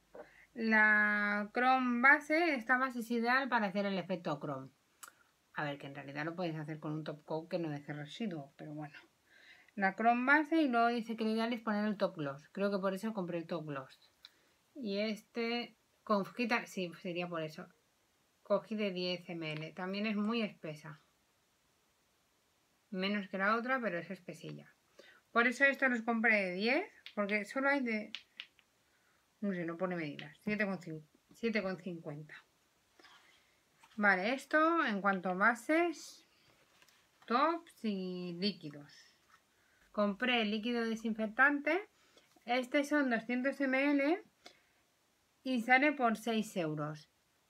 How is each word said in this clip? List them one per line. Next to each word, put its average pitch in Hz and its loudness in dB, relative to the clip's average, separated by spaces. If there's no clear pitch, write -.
La 208 4
Chrome 247 2
base, 302 4
esta 254 2
base 254 -2
es 226 -6
ideal 240 2
para 220 2
hacer 202 -2
el 196 -2
efecto 170 -4
Chrome. 135 -6
A 156 -2
ver, 143 -4
que 143 -12
en 139 -12
realidad 143 -8
lo 165 -6
podéis 170 -2
hacer 156 -8
con 156 -4
un 156 -4
top 156 -10
coat 165 -6
que 180 -2
no 160 -4
deje 147 -8
residuos, 147 -8
pero 151 -14
bueno. 151 -12
La 190 2
Chrome 240 4
base 311 6
y 294 4
luego 233 4
dice 233 -2
que 226 -4
lo 220 2
ideal 226 0
es 226 -6
poner 208 0
el 214 0
top 185 0
gloss. 143 -6
Creo 202 -2
que 196 0
por 190 0
eso 220 -4
compré 175 -4
el 165 -6
top 160 -6
gloss. 139 -12
Y 208 -4
este, 233 -4
con 202 0
hojita, 233 -2
sí, 180 -6
sería 175 -4
por 165 -4
eso. 156 -10
Cogí 202 0
de 208 0
diez 180 -4
M 165 -6
L. 156 -8
También 190 -6
es 214 -2
muy 220 0
espesa. 156 -8
Menos 196 -4
que 190 -6
la 202 2
otra, 254 -2
pero 180 -4
es 165 -10
espesilla. 156 -14
Por 233 4
eso 254 0
estos 269 4
los 240 0
compré 220 2
de 180 -4
diez, 262 0
porque 208 -2
solo 269 0
hay 285 2
de, 220 -4
no 202 -4
sé, 175 -6
no 170 -6
pone 180 -2
medidas. 147 -8
Siete 208 -2
con 190 -4
cincuenta, 156 -12
siete 220 -2
con 190 -4
cincuenta. 160 -10
Vale, 208 4
esto 311 2
en 208 -2
cuanto 190 0
a 180 -2
bases, 294 0
tops 302 0
y 180 -4
líquidos. 147 -6
Compré 220 2
el 208 0
líquido 226 0
desinfectante. 233 0
Este 254 2
son 285 2
doscientos 247 0
M 277 2
L 285 2
y 262 0
sale 262 6
por 240 2
seis 220 -2
euros, 151 -4